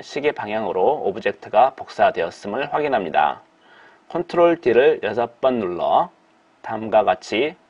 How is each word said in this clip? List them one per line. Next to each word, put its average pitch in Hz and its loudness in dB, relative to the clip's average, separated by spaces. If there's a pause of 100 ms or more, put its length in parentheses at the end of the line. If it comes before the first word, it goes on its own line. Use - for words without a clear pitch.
시계 143 -4
방향으로 110 -2
오브젝트가 104 0
복사되었음을 104 -2
확인합니다. 85 -2 (640)
컨트롤 170 2
D를 127 4
여섯 110 -4
번 127 2
눌러 90 0 (540)
다음과 110 0
같이 113 -2 (140)